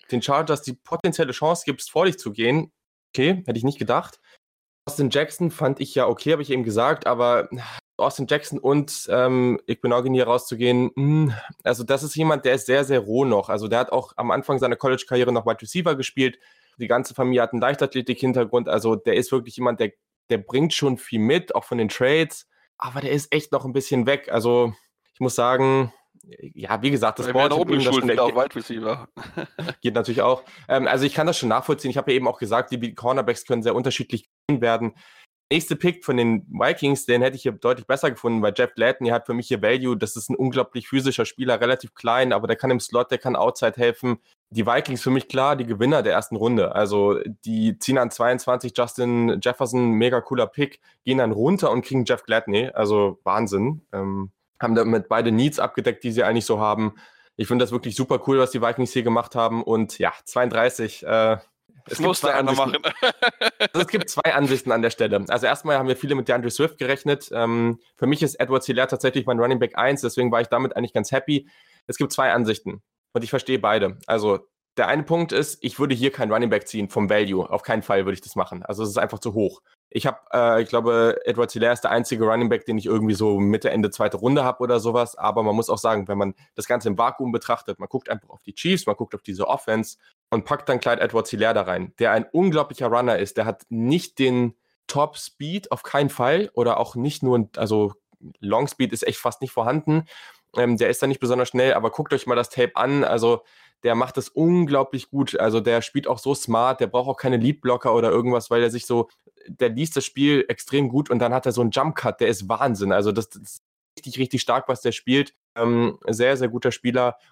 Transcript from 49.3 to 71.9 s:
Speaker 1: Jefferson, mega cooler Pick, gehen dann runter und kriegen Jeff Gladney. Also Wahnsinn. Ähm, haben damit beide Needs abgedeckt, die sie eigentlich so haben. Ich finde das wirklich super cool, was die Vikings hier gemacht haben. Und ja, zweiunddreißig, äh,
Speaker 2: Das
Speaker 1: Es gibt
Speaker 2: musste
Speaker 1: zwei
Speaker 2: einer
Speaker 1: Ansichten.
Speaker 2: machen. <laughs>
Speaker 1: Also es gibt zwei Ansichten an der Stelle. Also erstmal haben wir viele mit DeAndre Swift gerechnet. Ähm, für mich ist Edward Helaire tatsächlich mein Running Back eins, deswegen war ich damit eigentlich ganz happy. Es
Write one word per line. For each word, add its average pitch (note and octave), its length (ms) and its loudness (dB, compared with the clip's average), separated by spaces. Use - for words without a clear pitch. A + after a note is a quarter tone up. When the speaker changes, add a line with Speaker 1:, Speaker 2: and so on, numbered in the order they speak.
Speaker 1:
Jefferson, B2 480 0
mega A#2 300 2
cooler A#2+ 260 -2
Pick, - 320 -6
gehen C3 160 0
dann A2+ 140 2
runter D3 380 2
und A#2+ 140 0
kriegen C3 200 -2
Jeff A#2+ 180 0
Gladney. A2+ 500 0
Also G#2 500 2
Wahnsinn. G#2+ 580 0
Ähm, G2 400 -6
haben A2+ 160 0
damit A2+ 340 2
beide A#2 220 2
Needs C3 280 2
abgedeckt, - 460 -2
die A#2+ 60 -4
sie A2+ 120 2
eigentlich A2 220 2
so A2 140 0
haben. G#2+ 360 0
Ich G#2 120 -6
finde B2 160 2
das A2 100 -2
wirklich A#2 240 -4
super C3 300 -2
cool, C3+ 120 4
was B2+ 120 2
die A#2+ 100 -4
Vikings A#2 320 -2
hier B2+ 100 0
gemacht A#2 320 0
haben. A#2 260 0
Und A2 380 -2
ja, F2 140 0
zweiunddreißig, A#2+ 800 -2
äh, A2 340 2
Speaker 2:
Das - 80 -12
Speaker 1:
Es - 40 -10
gibt D#3+ 100 0
Speaker 2:
musste E3+ 200 0
Speaker 1:
zwei C#3+ 60 2
Speaker 2:
einer C3+ 160 2
Speaker 1:
Ansichten. C3+ 320 0
Speaker 2:
machen. - 180 -4
<laughs> A#3+ 140 2
Speaker 1:
Also F#3+ 220 0
es F3+ 60 0
gibt F#3 220 -2
zwei D#3 240 0
Ansichten C3+ 380 2
an A2+ 100 2
der A#2 80 2
Stelle. G2+ 380 0
Also A#2+ 180 0
erstmal C#3+ 320 0
haben C3 100 0
wir B2+ 80 2
viele C#3 200 -2
mit B2+ 120 -4
DeAndre A#2+ 240 0
Swift D#3+ 260 -2
gerechnet. C#3 540 -2
Ähm, A#2 480 0
für A#2+ 120 0
mich D3 140 0
ist D3 140 0
Edward B2+ 320 0
Helaire B2+ 200 0
tatsächlich B2+ 380 -2
mein A#2+ 140 0
Running B2 200 2
Back A#2+ 180 -2
eins, C3+ 240 0
deswegen B2 300 0
war A#2+ 100 2
ich A#2 60 -2
damit B2 280 -2
eigentlich A#2 180 -4
ganz G#2+ 180 -2
happy. C#3 380 -2
Es - 100 -8